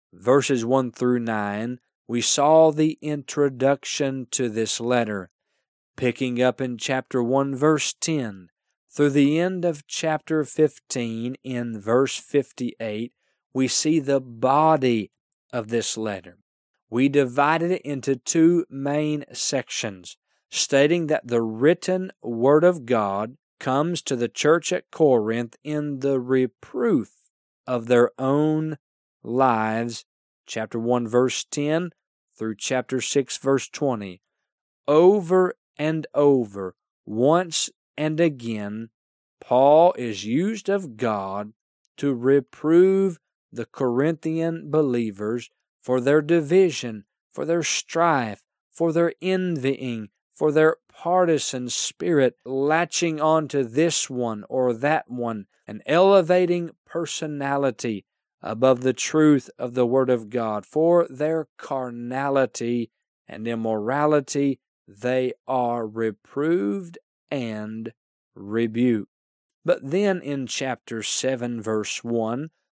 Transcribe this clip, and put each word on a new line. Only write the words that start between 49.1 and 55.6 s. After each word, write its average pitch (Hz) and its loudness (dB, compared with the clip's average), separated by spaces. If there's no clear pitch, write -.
envying, 139 -2
for 151 0
their 156 4
partisan 160 0
spirit, 143 0
latching 156 0
on 156 2
to 139 0
this 147 0
one 117 -4
or 127 0
that 143 -2
one, 117 -6